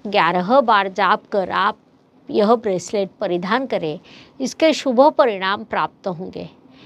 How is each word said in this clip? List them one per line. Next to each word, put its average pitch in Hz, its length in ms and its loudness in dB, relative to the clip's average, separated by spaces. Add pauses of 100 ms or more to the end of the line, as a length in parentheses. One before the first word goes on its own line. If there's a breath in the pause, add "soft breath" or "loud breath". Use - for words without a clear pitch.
ग्यारह 185 540 2
बार 214 280 2
जाप 196 340 0 (100)
कर 196 180 -2
आप 196 280 -2 (520)
यह 220 240 4
ब्रेसलेट 196 560 -2 (100)
परिधान 190 460 -2
करें, 170 340 -6 (400 loud breath)
इसके - 320 0
शुभ 247 280 0
परिणाम 220 640 2
प्राप्त 190 440 -6
होंगे। 180 420 -10 (360 loud breath)